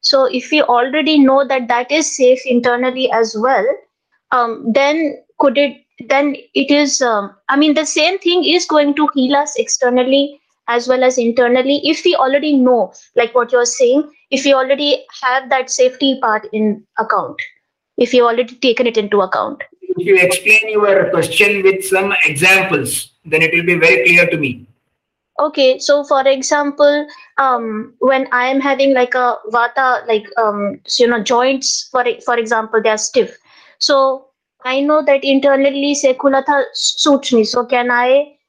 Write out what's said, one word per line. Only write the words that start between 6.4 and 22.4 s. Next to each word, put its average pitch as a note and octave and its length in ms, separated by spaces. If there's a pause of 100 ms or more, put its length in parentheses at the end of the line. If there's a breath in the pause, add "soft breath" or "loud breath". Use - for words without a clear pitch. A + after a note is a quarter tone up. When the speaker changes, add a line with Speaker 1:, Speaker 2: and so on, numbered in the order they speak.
Speaker 1:
it C4+ 160
is, C#4+ 320
um, A3 340 (140)
I C4+ 80
mean, D4+ 160
the D4+ 120
same E4 340
thing F4 260
is E4+ 200
going D4 300
to D4 200
heal C4+ 200
us D4 220
externally B3+ 800 (280)
as A#3+ 200
well B3+ 160
as B3+ 140
internally. B3 680
If D4+ 220
we F4 100
already C#4 380
know, B3 400 (220 soft breath)
like A#3 180
what A#3+ 180
you're B3 140
saying, C4 440 (200 soft breath)
if C4+ 160
we C#4 80
already C4+ 500 (200)
have C4 260
that C4 220
safety C4 500
part G#3+ 320
in G#3+ 320 (140)
account, G#3+ 420 (560)
if A#3+ 160
you B3 120
already A#3 300
taken B3 300
it A3+ 120
into G#3 240
account. A2 420 (180)
Speaker 2:
If F4+ 240
you F#4+ 120
explain C#5 520
your G3+ 400
question G3 540
with F#3+ 200
some G3 300 (120)
examples, E3+ 840 (160)